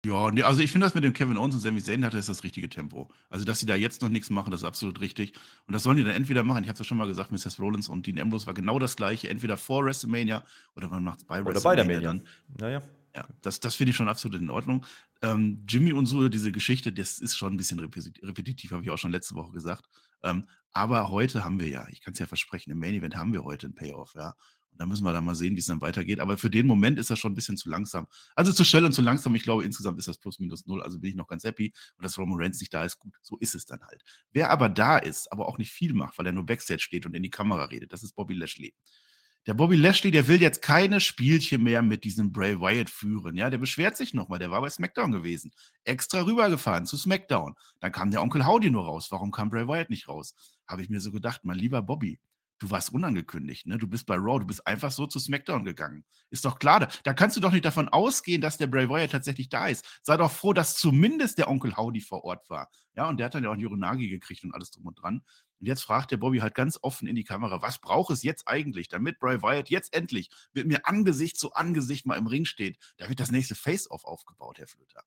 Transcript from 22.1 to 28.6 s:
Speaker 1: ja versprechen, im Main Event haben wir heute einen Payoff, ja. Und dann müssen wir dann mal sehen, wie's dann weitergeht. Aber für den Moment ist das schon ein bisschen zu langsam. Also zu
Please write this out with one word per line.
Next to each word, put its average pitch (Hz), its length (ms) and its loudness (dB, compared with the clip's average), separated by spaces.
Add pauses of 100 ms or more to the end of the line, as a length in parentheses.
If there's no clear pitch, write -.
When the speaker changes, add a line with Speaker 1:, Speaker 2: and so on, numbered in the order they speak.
Speaker 1:
ja 82 80 -6
versprechen, - 420 -8
im 80 80 -6
Main 85 160 -4
Event 85 220 -6
haben 92 180 -2
wir 78 100 -4
heute 71 220 -10
einen 65 80 -12
Payoff, 69 400 -12
ja. 78 220 -12 (340)
Und - 120 -14
dann 87 80 -2
müssen 104 140 -2
wir 87 100 2
dann 85 120 0
mal 87 80 0
sehen, 90 220 0
wie's 87 100 -4
dann 80 160 -2
weitergeht. 87 380 -2
Aber 98 180 0
für - 140 0
den 120 160 4
Moment 120 320 6
ist 113 100 -4
das 113 80 0
schon 107 140 -2
ein 98 40 -2
bisschen 101 220 -6
zu - 120 -10
langsam. 87 360 -6 (300)
Also 175 180 4
zu 180 100 6